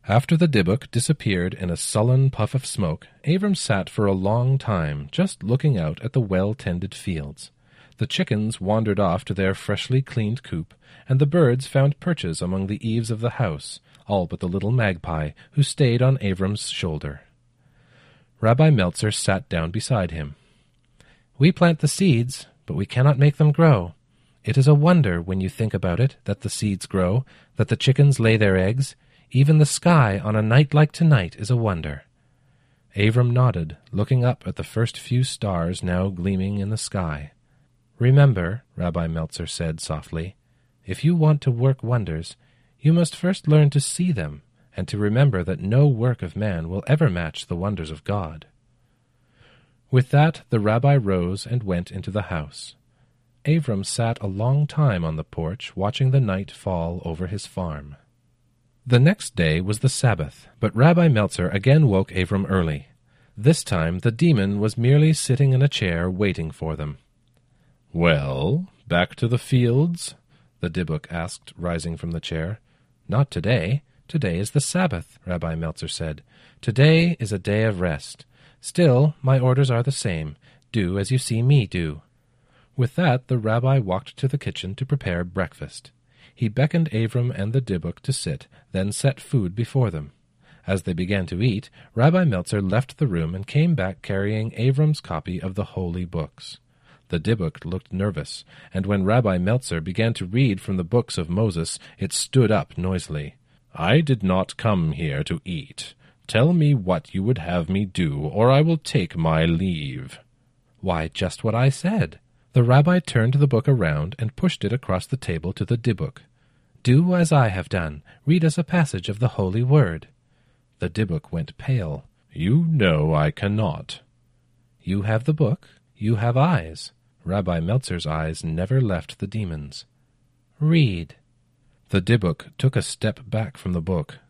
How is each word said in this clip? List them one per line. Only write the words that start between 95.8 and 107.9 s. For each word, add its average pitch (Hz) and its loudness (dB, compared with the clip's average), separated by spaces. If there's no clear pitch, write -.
books. - -10
The 85 -2
Dybbuk 92 -2
looked 90 -8
nervous, 92 -6
and 92 -4
when 98 0
Rabbi 104 2
Meltzer 90 -2
began 110 -2
to 95 -6
read 107 0
from 95 -4
the 90 -2
books 113 -2
of 82 -6
Moses, 87 -2
it 95 -6
stood 117 2
up - -2
noisily. 85 -6
"I 98 2
did 135 0
not 92 0
come 87 0
here 73 -4
to 80 -6
eat. - -12
Tell 143 2
me 147 4
what 92 -2
you 98 -2
would 123 0
have 87 -4
me 98 0
do, 82 -2